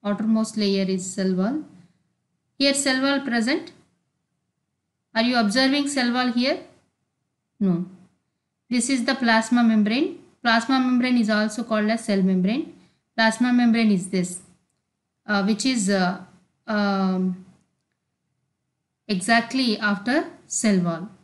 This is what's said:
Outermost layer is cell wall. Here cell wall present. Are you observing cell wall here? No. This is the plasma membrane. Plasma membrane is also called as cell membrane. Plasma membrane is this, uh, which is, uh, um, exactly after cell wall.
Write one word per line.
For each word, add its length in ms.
Outermost 500
layer 320
is 260
cell 200
wall. 300
Here 180
cell 260
wall 200
present. 500
Are 80
you 120
observing 520
cell 260
wall 180
here? 280
No. 260
This 200
is 140
the 120
plasma 480
membrane. 560
Plasma 360
membrane 380
is 120
also 340
called 260
as 160
cell 160
membrane. 520
Plasma 360
membrane 400
is 180
this, 300
uh, 160
which 220
is, 240
uh, 320
um, 800
exactly 680
after 480
cell 320
wall. 300